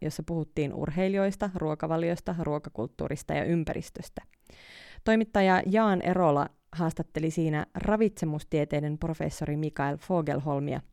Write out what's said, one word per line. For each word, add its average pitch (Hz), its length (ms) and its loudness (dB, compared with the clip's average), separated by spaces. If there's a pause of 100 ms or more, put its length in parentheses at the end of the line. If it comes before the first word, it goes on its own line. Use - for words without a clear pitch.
jossa 151 220 -6
puhuttiin 156 520 -4
urheilijoista, 190 800 0
ruokavaliosta, 165 840 -2
ruokakulttuurista 147 960 -4
ja 147 100 0
ympäristöstä. - 800 -4 (840)
Toimittaja 208 640 4
Jaan 202 360 4
Erola 170 440 4 (260)
haastatteli 160 580 -2
siinä 156 440 0
ravitsemustieteiden 151 1200 0
professori 156 580 -4
Mikael 147 400 -2
Fogelholmia. 143 840 0 (120)